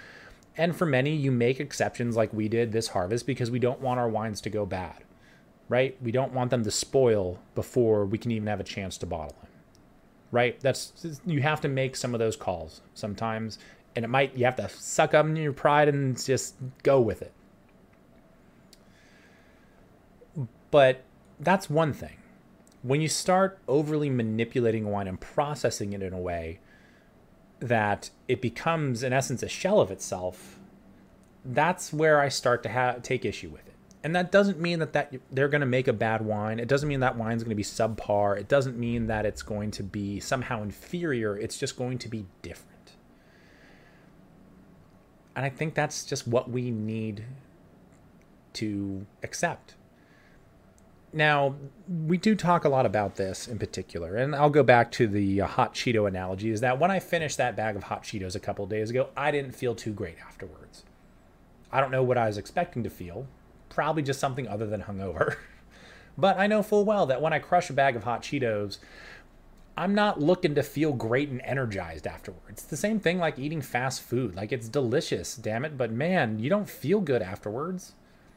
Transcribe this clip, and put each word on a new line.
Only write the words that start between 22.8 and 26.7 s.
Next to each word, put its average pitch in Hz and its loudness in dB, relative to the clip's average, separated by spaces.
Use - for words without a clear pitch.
When 135 2
you 156 0
start 190 2
overly 147 2
manipulating 113 0
wine 101 -2
and 90 -6
processing 143 -2
it 98 -6
in 92 -4
a 92 -6
way 85 -6